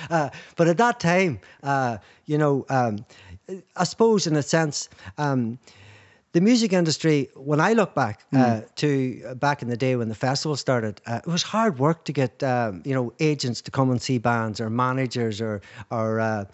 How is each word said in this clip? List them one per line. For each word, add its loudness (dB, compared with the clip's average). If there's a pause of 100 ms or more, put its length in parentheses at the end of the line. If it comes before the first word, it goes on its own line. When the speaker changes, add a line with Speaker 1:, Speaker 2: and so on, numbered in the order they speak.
Speaker 1:
Uh, 0 (260)
but 4
at 2
that 2
time, 2 (220)
uh, 0 (300)
you 0
know, 2
um, 0 (680)
I 0
suppose 2
in 0
a 0
sense, 0 (300)
um, -2 (720)
the 4
music 4
industry, 2
when 0
I 4
look 2
back, -2
uh, 4
Speaker 2:
Mm. 2
Speaker 1:
to, 0
uh, -10
back 0
in -6
the -2
day 2
when -2
the -4
festival -2
started, -2
uh, -6
it -12
was -2
hard 0
work 2
to -8
get, -2
um, -2
you -4
know, -2
agents -2
to -16
come 2
and 0
see -2
bands 0
or -4
managers -2
or, -6 (280)
or, -2
uh, -2 (100)